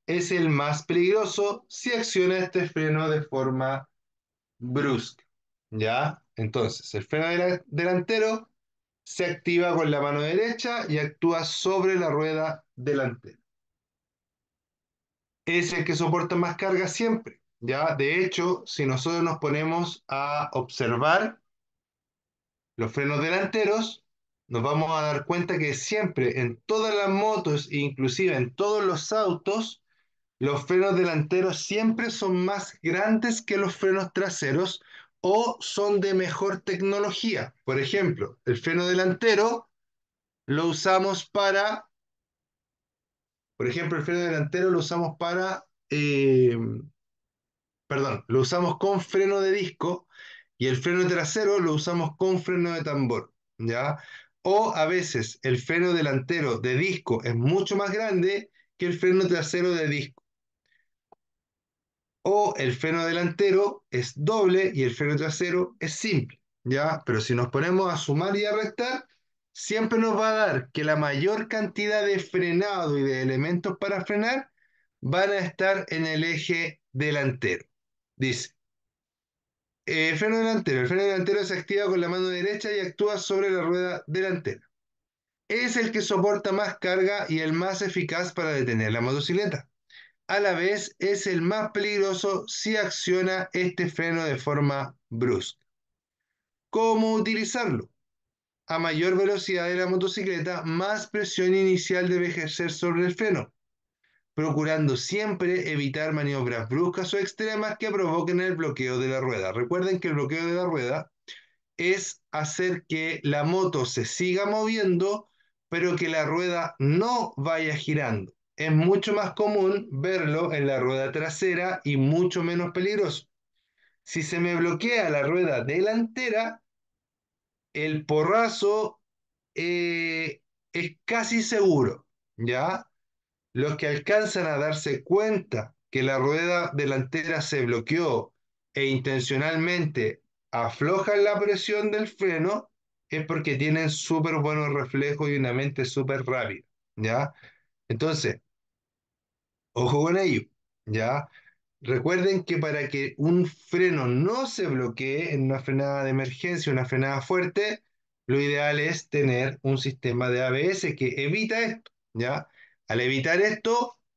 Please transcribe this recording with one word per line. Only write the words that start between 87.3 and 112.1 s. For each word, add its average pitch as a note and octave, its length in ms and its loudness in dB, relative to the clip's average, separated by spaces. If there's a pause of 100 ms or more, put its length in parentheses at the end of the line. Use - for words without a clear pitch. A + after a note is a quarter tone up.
el D#3 120 0
más F#3 300 -2
eficaz F3 500 -4
para D#3+ 160 -2
detener A#2+ 440 0
la A#2 80 0
motocicleta. D#3+ 680 -2 (580)
A G3 120 0
la G3+ 140 2
vez, G3 440 -2
es G3 300 -2
el F3 160 0
más G#3+ 260 0
peligroso G3 800 0
si - 280 -4
acciona F#3 800 0
este F3+ 380 -2
freno E3 320 -2
de C#3+ 140 0
forma C#3+ 600 -2 (100)
brusca. A#2 560 -2 (1080)
¿Cómo A3 420 2
utilizarlo? A3 760 -2 (760)
A E3 140 -2
mayor E3+ 360 2
velocidad F#3+ 520 0
de F3+ 80 -2
la F#3 100 0
motocicleta, F3+ 800 -2
más F#3+ 480 -2
presión F#3+ 420 0
inicial F#3 560 2
debe F3+ 200 0
ejercer E3 420 -4
sobre E3+ 340 0
el F3+ 80 0
freno, F3 400 -2 (800)
procurando D3+ 640 2
siempre F3+ 760 -2
evitar D3+ 400 -2
maniobras C3 580 -2
bruscas F3+ 440 -2
o G3+ 60 0
extremas G#3+ 580 -4
que A3 140 -4
provoquen F3+ 500 0
el F#3 140 0
bloqueo C3 420 -2
de C3 120 0
la C3 100 0
rueda. G#2+ 320 -2
Recuerden F3 480 0
que F3 80 -4
el D#3 80 0
bloqueo D3 320 -2
de E3+ 80 -2
la F3+ 100 -2
rueda D3+ 460 -2 (680)
es F#3 540 -2